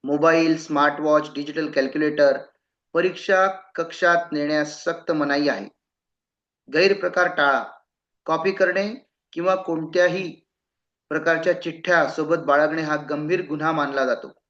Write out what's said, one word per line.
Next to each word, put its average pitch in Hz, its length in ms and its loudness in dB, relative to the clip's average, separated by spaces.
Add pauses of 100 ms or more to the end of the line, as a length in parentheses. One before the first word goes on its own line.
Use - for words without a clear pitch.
मोबाईल, 160 540 2
स्मार्टवॉच, 151 760 0
डिजिटल 147 360 -6
कॅल्क्युलेटर 143 680 2 (560)
परीक्षा 185 540 2 (280)
कक्षात - 560 0
नेण्यास 147 540 -2
सक्त 170 260 -4
मनाई 143 360 0
आहे. 101 220 -4 (1040)
गैरप्रकार 185 640 2
टाळा. 139 260 2 (640)
कॉपी 160 260 0
करणे 190 440 0 (380)
किंवा 185 220 0
कोणत्याही 175 840 -2 (680)
प्रकारच्या 165 520 0
चिठ्ठ्या 170 480 0
सोबत 160 280 -2
बाळगणे 151 440 2
हा 151 140 -2
गंभीर 151 520 -4
गुन्हा 156 240 -4
मानला 139 340 -2
जातो 127 280 -4 (160)